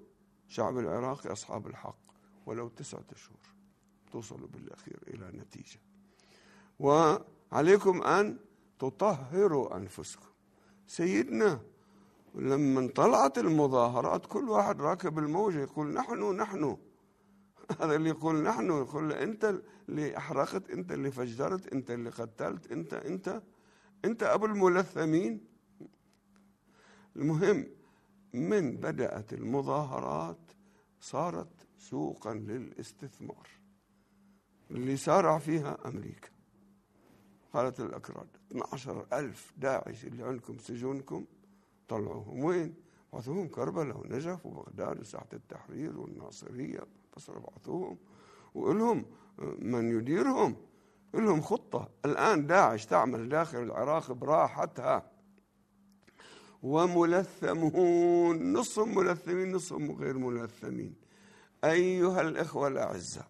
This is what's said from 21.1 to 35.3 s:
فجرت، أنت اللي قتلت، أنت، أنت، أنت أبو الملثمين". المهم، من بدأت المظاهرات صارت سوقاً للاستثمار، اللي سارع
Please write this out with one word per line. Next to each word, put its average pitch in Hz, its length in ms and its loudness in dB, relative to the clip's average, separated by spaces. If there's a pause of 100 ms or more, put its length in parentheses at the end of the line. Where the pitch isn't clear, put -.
فجرت، 127 640 -6
أنت 123 180 -4
اللي 117 180 -6
قتلت، 139 600 -8
أنت، 165 220 -8
أنت، 190 480 -6 (640)
أنت 226 180 0
أبو 202 220 2
الملثمين". 185 1000 2 (1700)
المهم، 160 520 2 (680)
من 160 440 0
بدأت 120 560 -4
المظاهرات 135 1160 -4 (480)
صارت 170 680 -8 (100)
سوقاً 131 560 -8
للاستثمار، 107 1120 -12 (1200)
اللي 131 260 -2
سارع 160 420 4